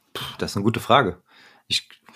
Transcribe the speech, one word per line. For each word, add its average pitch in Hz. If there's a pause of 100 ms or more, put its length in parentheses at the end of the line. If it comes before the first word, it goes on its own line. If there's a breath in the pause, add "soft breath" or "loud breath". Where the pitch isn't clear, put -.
(120)
Puh, - (140)
das -
ist -
eine 101
gute -
Frage. 113 (480 soft breath)
Ich, - (280 loud breath)